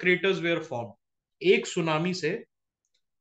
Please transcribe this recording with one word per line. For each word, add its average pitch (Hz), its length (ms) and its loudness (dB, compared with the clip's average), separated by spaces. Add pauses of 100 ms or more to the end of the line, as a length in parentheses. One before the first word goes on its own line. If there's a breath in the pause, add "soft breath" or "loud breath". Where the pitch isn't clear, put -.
craters 180 480 2
were 165 160 0
formed। 120 280 -10 (480)
एक 208 260 4
सुनामी 165 460 0
से 180 220 -4 (840)